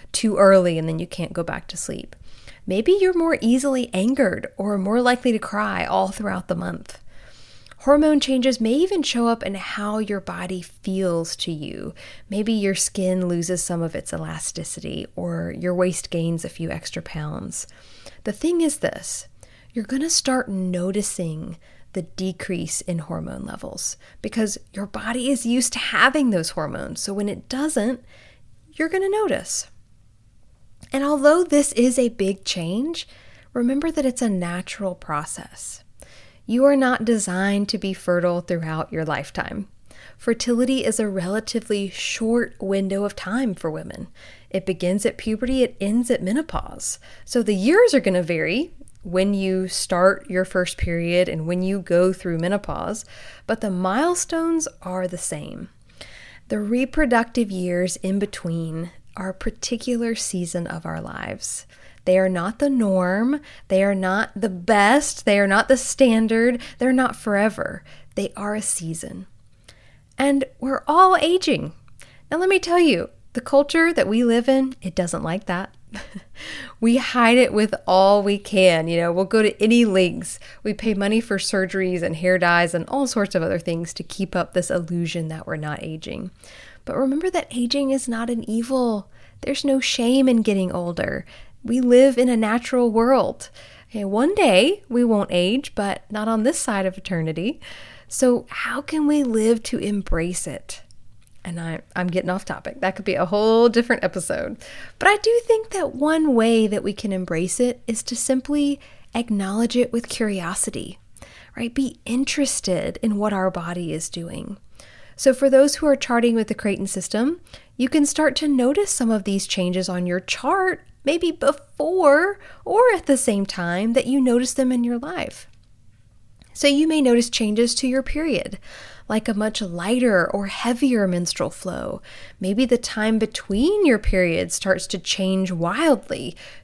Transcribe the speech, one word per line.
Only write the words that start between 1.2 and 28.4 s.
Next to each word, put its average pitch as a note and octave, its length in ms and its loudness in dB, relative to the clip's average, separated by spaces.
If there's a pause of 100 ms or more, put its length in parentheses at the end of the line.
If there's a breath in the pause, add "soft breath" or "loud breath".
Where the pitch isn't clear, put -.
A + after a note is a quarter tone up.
go E3+ 80 -2
back - 260 -8
to - 80 -14
sleep. - 400 -10 (500 loud breath)
Maybe A3+ 320 2
you're F#4 140 4
more E4 300 2
easily B3+ 500 2
angered A3 540 0 (100)
or G3+ 220 -2
more G#3 240 0
likely B3 300 2
to A3 60 0
cry G#3 460 -4
all F#3+ 240 0
throughout G3 400 -6
the F3+ 60 -2
month. F3 440 -8 (840 soft breath)
Hormone D4 360 6
changes C4 420 0
may A3+ 120 0
even E4+ 320 0
show A#3 240 0
up A3+ 160 0
in G3 100 -6
how G#3 440 -6
your G3+ 220 -4
body F3+ 400 -8
feels F3 760 -4
to - 160 -6
you. - 420 -10 (340 loud breath)
Maybe G#3 240 0
your G3 220 0
skin F#3 540 0
loses E3+ 340 -2
some E3+ 200 -4
of E3 120 -4
its - 180 -10
elasticity - 1000 -8
or E3+ 420 -6
your F3+ 180 -2
waist F3+ 360 0
gains E3 340 -4
a - 40 -8
few E3 220 -8
extra - 300 -10
pounds. E3 680 -10 (560 loud breath)
The G#3+ 80 -4
thing E4 300 0
is D4 160 0
this, - 500 -6 (440 soft breath)
you're A3+ 120 -4
gonna C#4 260 -2
start C4 380 0
noticing F3+ 1080 -4 (360 soft breath)
the F#3 100 -4
decrease F3+ 800 -6
in E3+ 180 -4
hormone C2 460 -8
levels - 520 -10 (260 soft breath)
because G#3+ 360 -4 (160)
your G3+ 120 -8
body A#3 440 -4
is A#3+ 160 -2
used A#3+ 280 0
to - 40 -6
having C4 520 2
those E3+ 200 0
hormones. - 500 -8
So G3+ 140 -6
when F#3+ 140 -4
it - 200 -10
doesn't, B3+ 560 -2 (680 soft breath)